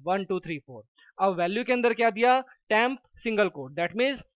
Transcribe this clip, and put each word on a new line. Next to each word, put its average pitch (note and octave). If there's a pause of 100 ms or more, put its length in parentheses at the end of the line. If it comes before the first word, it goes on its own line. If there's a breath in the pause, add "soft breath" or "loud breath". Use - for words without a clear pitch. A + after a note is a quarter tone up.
वन, F#3+
टू, F#3
थ्री, E3
फ़ोर। A#2 (340 soft breath)
अब F#3
value G3
के B3+
अंदर A#3+
क्या A3+
दिया, A#3+ (300 soft breath)
Temp A#3+ (240)
single G#3
कोट, C#3+
that E3+
means B3+ (160)